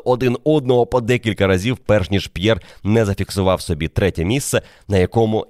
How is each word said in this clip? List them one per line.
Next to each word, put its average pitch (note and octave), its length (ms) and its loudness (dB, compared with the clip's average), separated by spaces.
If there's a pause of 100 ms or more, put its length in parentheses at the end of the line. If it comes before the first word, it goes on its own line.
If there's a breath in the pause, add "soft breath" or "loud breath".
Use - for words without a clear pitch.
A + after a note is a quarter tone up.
один B2 380 0
одного B2+ 420 2
по B2+ 160 0
декілька A2 460 0
разів, F#2+ 300 0
перш G2+ 320 0
ніж G2 180 -2
П'єр G2+ 340 0 (220 loud breath)
не A2 220 2
зафіксував F#2+ 560 0
собі D#2+ 260 -4
третє F2 380 -2
місце, B2 360 -2 (260 loud breath)
на G2+ 100 0
якому G#2+ 520 0